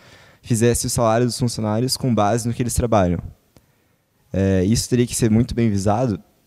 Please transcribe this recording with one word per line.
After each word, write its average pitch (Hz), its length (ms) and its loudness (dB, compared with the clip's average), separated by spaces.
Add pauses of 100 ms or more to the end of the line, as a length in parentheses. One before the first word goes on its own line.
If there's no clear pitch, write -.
(420)
fizesse 117 460 0
o - 20 -4
salário 117 340 2
dos 117 140 -4
funcionários 117 580 -2
com 131 160 -2
base 110 360 0
no 117 40 -2
que 117 80 -6
eles 120 140 -4
trabalham. 98 460 2 (1120)
É, 95 320 2
isso 110 260 0
teria 123 160 2
que - 80 -10
ser 117 160 0
muito 117 240 2
bem 117 160 0
visado 101 500 0 (260)